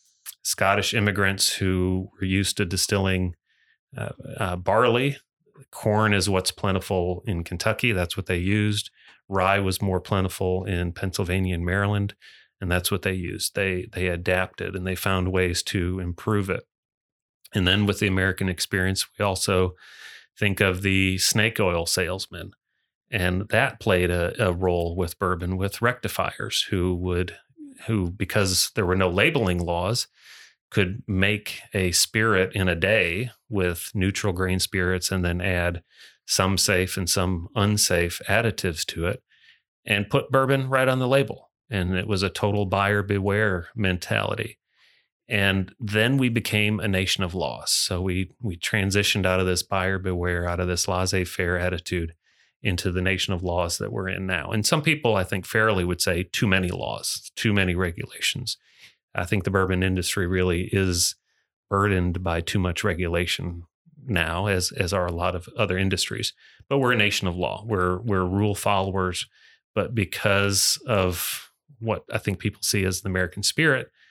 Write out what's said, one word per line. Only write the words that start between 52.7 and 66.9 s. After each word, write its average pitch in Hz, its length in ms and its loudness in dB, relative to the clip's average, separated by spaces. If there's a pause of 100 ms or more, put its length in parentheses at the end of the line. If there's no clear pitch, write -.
the 90 100 -2
nation 95 320 -2
of 90 100 -4
laws 87 340 -2
that 101 140 -6
we're 98 180 -4
in 95 160 -6
now. 90 260 -4
And 110 140 0
some 156 160 2
people, 143 340 2
I 95 80 2
think, 92 220 -4
fairly 110 380 2
would 87 180 0
say 90 220 0
too - 240 -2
many 92 220 2
laws, - 640 -6
too 110 180 0
many 92 220 2
regulations. - 800 -4 (580)
I 90 100 -2
think 95 180 0
the 98 80 -2
bourbon 92 320 2
industry 92 440 0
really 90 440 0
is 92 440 2 (540)
burdened 92 540 2
by 85 180 -2
too - 180 -2
much 90 240 -2
regulation 87 800 -2 (420)
now, 87 420 -2
as, 92 240 0
as 92 220 -2
are 92 120 0
a 87 60 -4
lot 90 240 -2
of 87 120 -8 (100)
other 95 200 0
industries. 95 560 -2 (340)
But 139 120 2
we're 123 140 4